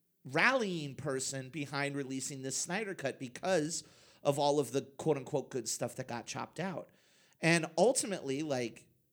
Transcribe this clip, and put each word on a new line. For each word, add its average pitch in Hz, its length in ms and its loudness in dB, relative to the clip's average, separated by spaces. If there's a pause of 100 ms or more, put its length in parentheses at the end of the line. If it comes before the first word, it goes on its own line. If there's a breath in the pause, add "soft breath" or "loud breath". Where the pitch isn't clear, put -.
(260)
rallying 175 680 2
person 131 560 -4
behind 143 460 -4
releasing 135 480 -6
this 131 120 -4
Snyder 196 380 -4
Cut 135 260 -4
because 160 640 -2 (400 loud breath)
of 139 140 2
all 143 220 4
of 131 120 2
the 131 100 0
quote-unquote 135 680 -2
good 120 180 -6
stuff - 280 -4
that 123 120 -8
got 117 200 -8
chopped - 320 -8
out. 170 280 -6 (540 soft breath)
And 165 240 6 (140)
ultimately, 175 640 4
like, 127 420 -2 (280)